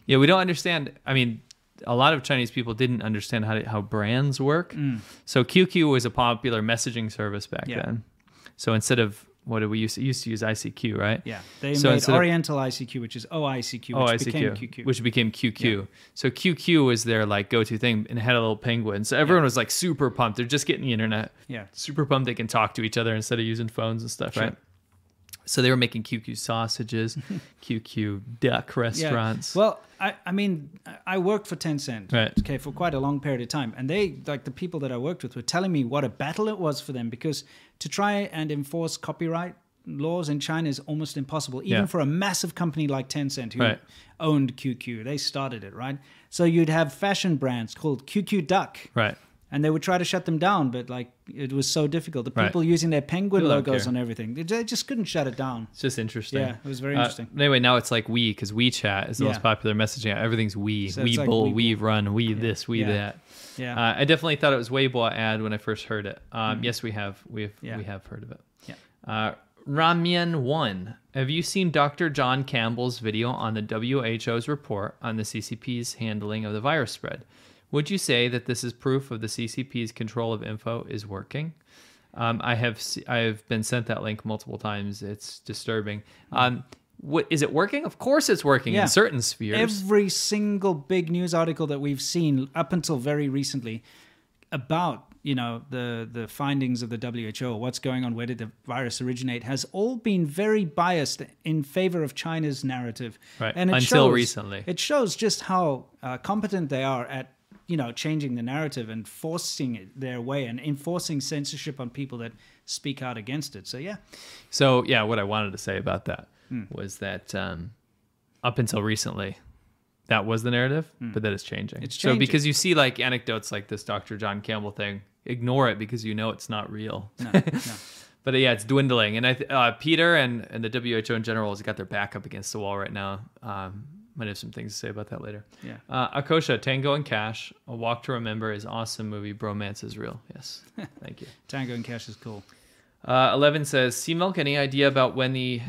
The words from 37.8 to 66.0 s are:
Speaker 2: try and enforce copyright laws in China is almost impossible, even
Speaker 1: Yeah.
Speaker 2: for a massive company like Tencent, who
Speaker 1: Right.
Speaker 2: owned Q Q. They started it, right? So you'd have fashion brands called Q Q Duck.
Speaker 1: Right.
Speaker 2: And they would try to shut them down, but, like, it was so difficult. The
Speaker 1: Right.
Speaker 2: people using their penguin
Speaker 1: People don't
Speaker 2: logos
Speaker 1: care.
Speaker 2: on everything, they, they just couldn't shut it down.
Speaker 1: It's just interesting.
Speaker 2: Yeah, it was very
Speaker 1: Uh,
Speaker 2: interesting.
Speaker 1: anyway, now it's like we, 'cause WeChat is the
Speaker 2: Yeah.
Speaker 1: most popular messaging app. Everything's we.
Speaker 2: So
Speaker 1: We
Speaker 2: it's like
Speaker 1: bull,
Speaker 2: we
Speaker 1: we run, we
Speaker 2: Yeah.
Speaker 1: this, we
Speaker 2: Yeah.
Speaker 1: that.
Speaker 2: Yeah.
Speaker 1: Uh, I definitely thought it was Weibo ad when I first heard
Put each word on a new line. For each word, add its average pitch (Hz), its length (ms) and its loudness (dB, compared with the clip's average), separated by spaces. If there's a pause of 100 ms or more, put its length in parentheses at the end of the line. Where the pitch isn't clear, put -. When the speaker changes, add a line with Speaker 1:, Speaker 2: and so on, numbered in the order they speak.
Speaker 2:
try 208 260 0 (200)
and 156 180 -4
enforce 156 460 -4
copyright 165 580 -4 (300)
laws 156 420 -2
in 147 140 0
China 160 260 -2
is 139 140 -4
almost 156 340 -6
impossible, 139 480 -4
even 110 200 4
Speaker 1:
Yeah. - 20 2
Speaker 2:
for 170 160 0
a 135 40 2
massive 175 480 0
company 156 340 0
like 135 200 -2
Tencent, 135 460 -4
who 120 80 -2
Speaker 1:
Right. 110 180 4 (400)
Speaker 2:
owned 143 380 2
Q 127 180 -4
Q. 117 300 -10
They 143 120 -6
started 131 460 -6
it, 98 100 -14
right? 131 240 -6 (320)
So - 140 0
you'd 165 260 6
have 156 240 4
fashion 190 440 0
brands 123 360 -2
called 139 320 -2
Q 208 180 0
Q 196 180 0
Duck. 175 380 0 (140)
Speaker 1:
Right. 110 220 2 (340)
Speaker 2:
And 143 140 0
they 151 60 4
would 156 120 2
try 180 160 2
to 175 60 -2
shut 180 220 -2
them 165 140 0
down, 170 320 4
but, 123 180 -6
like, 123 200 -8 (240)
it 135 200 -6
was 135 160 0
so 151 180 2
difficult. 147 380 -4
The - 100 -6
Speaker 1:
Right. 107 120 4
Speaker 2:
people 170 180 2
using 165 240 4
their 147 120 4
penguin 185 420 2
Speaker 1:
People 147 120 6
don't 139 100 2
Speaker 2:
logos 127 180 2
Speaker 1:
care. 123 80 0
Speaker 2:
on 123 40 0
everything, 117 380 -4
they, 160 100 -6
they 220 220 -2
just 226 240 -4
couldn't 226 160 -2
shut 151 200 0
it 127 120 -4
down. 123 340 -4
Speaker 1:
It's - 80 -20
just 131 180 -2
interesting. 113 440 -4
Speaker 2:
Yeah, 127 200 -2
it 139 60 -14
was 131 140 -6
very 143 160 -2
Speaker 1:
Uh, - 60 6
Speaker 2:
interesting. 117 300 -2
Speaker 1:
anyway, 139 260 6
now 123 180 8
it's 113 120 0
like 113 200 0
we, 113 240 2
'cause 101 180 -6
WeChat 107 580 2
is 117 100 -4
the 135 40 2
Speaker 2:
Yeah. - 60 4
Speaker 1:
most 107 120 -2
popular 110 320 4
messaging 107 380 0
app. 104 60 0
Everything's 110 400 0
we. 101 320 0
Speaker 2:
So 92 140 -4
Speaker 1:
We 120 80 4
Speaker 2:
it's 117 80 2
like 139 80 0
Speaker 1:
bull, 110 180 6
Speaker 2:
we 101 80 2
Speaker 1:
we 113 220 4
run, 107 380 2
we 117 120 2
Speaker 2:
Yeah. 110 100 0
Speaker 1:
this, 110 320 -2
we 113 140 0
Speaker 2:
Yeah. 104 100 0
Speaker 1:
that. 101 280 -2 (360)
Speaker 2:
Yeah. 123 260 -8
Speaker 1:
Uh, 113 180 4
I 143 40 2
definitely 151 320 4
thought 143 160 4
it 135 60 4
was 117 100 -4
Weibo 123 420 2
ad 110 320 0
when 107 120 -2
I 107 40 -2
first - 280 -6
heard 107 200 -4